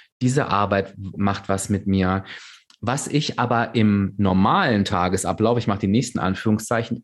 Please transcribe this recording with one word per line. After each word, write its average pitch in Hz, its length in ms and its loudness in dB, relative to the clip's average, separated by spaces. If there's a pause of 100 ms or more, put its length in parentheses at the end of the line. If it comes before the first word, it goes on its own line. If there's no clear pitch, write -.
(220)
diese 127 260 2
Arbeit 98 500 0
macht 98 520 -4
was 95 200 -2
mit 101 180 -2
mir.“ 95 380 0 (580)
Was 123 240 -4
ich - 320 -2
aber 117 360 0
im 101 420 2
normalen 104 680 2
Tagesablauf, 95 760 0
ich - 80 -4
mache 101 140 -2
die 101 60 0
nächsten 117 300 0
Anführungszeichen, 110 880 -2